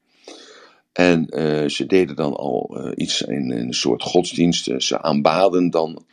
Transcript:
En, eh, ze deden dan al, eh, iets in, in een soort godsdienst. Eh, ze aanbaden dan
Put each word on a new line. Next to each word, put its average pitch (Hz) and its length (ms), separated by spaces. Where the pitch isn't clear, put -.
En, 87 380
eh, 76 400
ze 69 160
deden 78 300
dan 76 200
al, - 420
eh, 65 180
iets - 260
in, 64 300
in 58 160
een 60 60
soort - 300
godsdienst. 87 640
Eh, 65 120
ze 62 220
aanbaden 85 680
dan 80 440